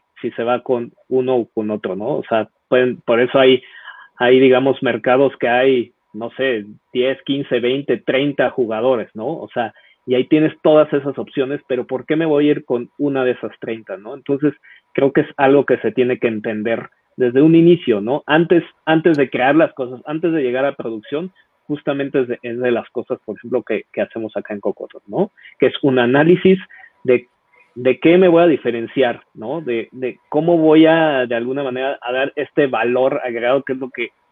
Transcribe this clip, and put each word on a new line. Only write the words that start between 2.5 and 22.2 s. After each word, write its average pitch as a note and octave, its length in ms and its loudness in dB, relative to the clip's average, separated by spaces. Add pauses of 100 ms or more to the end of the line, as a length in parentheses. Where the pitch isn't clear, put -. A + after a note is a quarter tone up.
pueden, B2+ 340 0
por A#2 200 0
eso B2+ 180 0
hay, C3 220 4 (560)
hay, B2+ 220 4
digamos, C3 440 2
mercados B2+ 560 0
que C3+ 80 -4
hay, B2 460 0 (200)
no A2+ 220 -10
sé, A#2+ 300 -4 (260)
diez, B2+ 340 -2
quince, C#3 360 -4
veinte, B2+ 360 -2
treinta C#3 520 -2
jugadores, A2+ 640 -2
¿no? A2 140 -10
O B2+ 260 -10
sea, A2+ 200 -6 (320)
y D3+ 100 -2
ahí C3 120 0
tienes D#3 260 2 (100)
todas D3+ 280 4
esas C#3 280 -4
opciones, C3+ 480 -6
pero B2 180 -4
¿por B2+ 200 -8
qué D3+ 100 -2
me E3 100 -2
voy D3 220 2
a D3 40 4
ir D3 140 -4
con A#2+ 320 -6
una C#3 260 -2
de B2+ 80 2
esas A2+ 280 -8
treinta, A2+ 380 -10
no? A2 180 -16
Entonces, C#3 380 -2 (400)
creo C#3 200 0
que D#3 80 2
es D3 60 -2 (100)
algo C#3 280 4
que B2 140 0
se A2 120 -4
tiene B2 280 0
que B2 80 0
entender A2 600 -4 (260)
desde B2+ 260 0
un D#3+ 120 6
inicio, E3 480 4
¿no? B2 240 -4
Antes, E3 380 2 (220)
antes D#3+ 320 2
de C3+ 120 0
crear C3 260 0
las D#3 180 2
cosas, B2 320 -10
antes D#3+ 260 -4
de D#3+ 100 -2
llegar B2+ 240 -2
a C3+ 100 -4
producción, C#3+ 560 -10 (360)
justamente C#3+ 540 -4